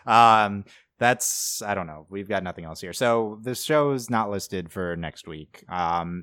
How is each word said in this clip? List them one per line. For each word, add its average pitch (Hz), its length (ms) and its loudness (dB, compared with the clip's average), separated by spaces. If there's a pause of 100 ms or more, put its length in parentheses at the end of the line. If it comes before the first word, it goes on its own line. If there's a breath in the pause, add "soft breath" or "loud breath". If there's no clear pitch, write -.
Um, 110 580 6 (360 soft breath)
that's, - 600 0
I 104 120 -2
don't 87 140 -4
know. 76 220 -16
We've 98 180 -10
got 95 160 -2
nothing 87 200 -10
else 80 160 -12
here. 87 120 -12
So 113 500 0
the 123 140 -6
show 147 340 2
is 127 180 -4
not 110 220 0
listed 92 400 -6
for 90 240 -6
next 82 320 -10
week. 78 420 -16
Um, 87 540 -2